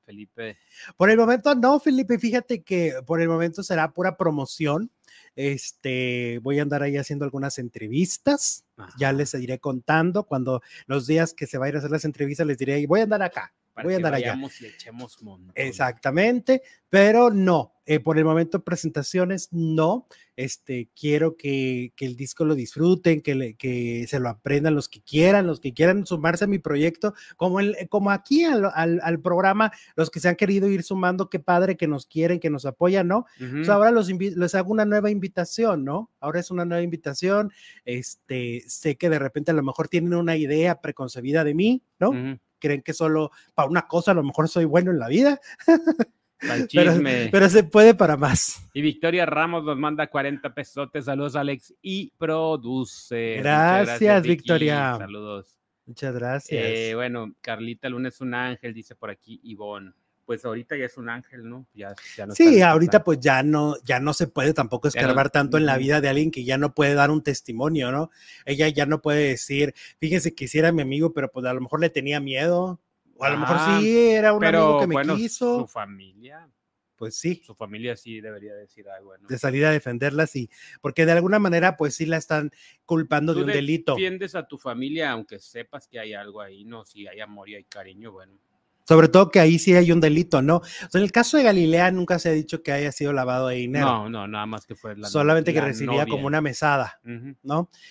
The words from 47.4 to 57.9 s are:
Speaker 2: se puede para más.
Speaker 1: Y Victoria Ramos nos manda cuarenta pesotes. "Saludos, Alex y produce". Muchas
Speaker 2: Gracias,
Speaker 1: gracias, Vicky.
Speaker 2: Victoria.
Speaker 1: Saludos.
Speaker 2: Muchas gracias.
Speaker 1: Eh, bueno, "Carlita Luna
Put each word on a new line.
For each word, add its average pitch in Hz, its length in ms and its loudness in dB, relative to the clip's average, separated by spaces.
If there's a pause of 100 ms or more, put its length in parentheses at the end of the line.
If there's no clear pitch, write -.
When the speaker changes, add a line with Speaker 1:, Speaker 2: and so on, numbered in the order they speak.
Speaker 2:
se 202 140 8
puede 214 300 10
para 160 240 4
más. - 560 -2
Speaker 1:
Y 143 80 -4
Victoria 165 460 0
Ramos 160 360 -2
nos 147 140 -4
manda 151 300 -2
cuarenta 139 460 -6
pesotes. 139 520 -10
"Saludos, 139 300 -6
Alex 139 460 -6
y 190 360 -8
produce". 131 1200 -4
Muchas 131 60 -6
Speaker 2:
Gracias, 165 440 4
Speaker 1:
gracias, 208 360 4
Vicky. 170 120 2
Speaker 2:
Victoria. 147 640 0
Speaker 1:
Saludos. 104 640 -12 (260)
Speaker 2:
Muchas 127 300 -10
gracias. 123 360 -6 (120)
Speaker 1:
Eh, 113 320 -4
bueno, 120 460 -8
"Carlita 117 480 -10
Luna 127 200 -8